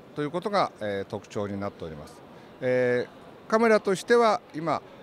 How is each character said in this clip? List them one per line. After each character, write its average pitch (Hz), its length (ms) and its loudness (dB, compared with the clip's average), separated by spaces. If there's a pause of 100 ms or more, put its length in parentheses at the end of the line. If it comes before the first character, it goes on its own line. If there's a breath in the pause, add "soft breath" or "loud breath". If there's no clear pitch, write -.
(160)
と 151 60 -6
い 147 40 -2
う 147 40 -6
こ 170 100 -6
と 202 120 -6
が、 185 200 2 (100)
え 101 200 -4
ー、 - 40 -6
特 - 220 -10
徴 104 200 -6
に 98 120 -6
な 101 100 -6
っ - 20 -8
て - 120 -16
お 85 60 -10
り 78 60 -12
ま 73 120 -14
す。 - 140 -20 (400 loud breath)
え 127 460 2 (400)
ー、 - 20 -20
カ 220 80 2
メ 226 120 4
ラ 214 100 6
と 196 160 0
し - 80 -10
て 240 120 4
は 226 240 4 (140)
今、 151 300 -4 (200)